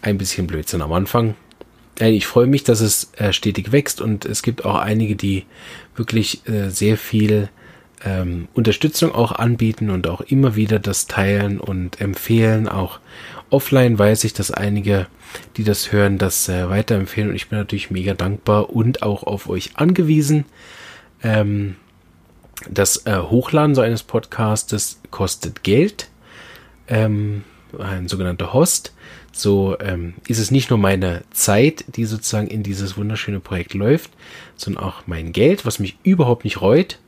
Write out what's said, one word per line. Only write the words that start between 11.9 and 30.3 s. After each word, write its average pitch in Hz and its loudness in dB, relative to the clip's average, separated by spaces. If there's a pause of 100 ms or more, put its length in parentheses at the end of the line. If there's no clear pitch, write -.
empfehlen. 110 2
Auch 92 -4 (520)
offline 127 4
weiß 107 4
ich, 110 -2
dass - -4
einige, 101 0 (500)
die 110 -4
das 104 0
hören, 101 4
das, 95 -2
äh, 90 -2
weiterempfehlen 101 0
und 92 -4
ich - -10
bin 104 -4
natürlich 101 -6
mega 95 -2
dankbar 104 0
und 120 0
auch 104 -2
auf - -8
euch - -6
angewiesen. 151 2 (760)
Ähm, 104 0 (960)
das, 95 0
äh, 101 0
Hochladen 139 2
so 131 4
eines 113 0
Podcastes - -2 (120)
kostet - -6
Geld, 143 2 (800)
ähm, 104 0 (340)
ein 92 -8
sogenannter 90 -4
Host. - 0 (360)
So, 98 0
ähm, 87 -6 (120)
ist 110 -2